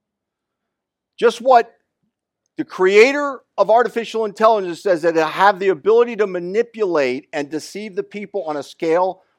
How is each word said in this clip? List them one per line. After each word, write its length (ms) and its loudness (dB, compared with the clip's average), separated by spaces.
Just 240 0
what 320 2
the 80 -6
creator 760 2
of 120 2
artificial 560 0
intelligence 580 0
says, 200 0
that 120 2
it 100 2
have 340 2
the 100 -2
ability 480 0
to 100 -2
manipulate 1040 -4
and 180 -8
deceive 460 -12
the 80 -6
people 400 -10
on 140 -8
a 60 -8
scale 600 -2